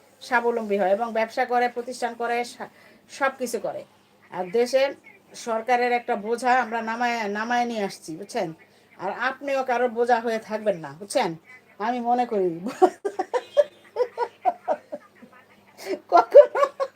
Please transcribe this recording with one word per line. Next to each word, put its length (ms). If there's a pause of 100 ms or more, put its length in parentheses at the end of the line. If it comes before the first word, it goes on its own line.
(200)
স্বাবলম্বী 580
হয় 140
এবং 200
ব্যবসা 320
করে, 240
প্রতিষ্ঠান 460
করে, 300
সা-, 260 (400)
সব 280
কিছু 220
করে। 220 (480)
আর 220
দেশে 420 (400)
সরকারের 580
একটা 240
বোঝা 440
আমরা 220
নামায়, 460
নামায় 360
নিয়ে 200
আসছি, 320
বুঝছেন? 360 (460)
আর 140
আপনিও 520
কারোর 240
বোঝা 320
হয়ে 180
থাকবেন 380
না, 220
বুঝছেন? 380 (420)
আমি 220
মনে 260
করি। 340 (3500)
কখনো, 540 (340)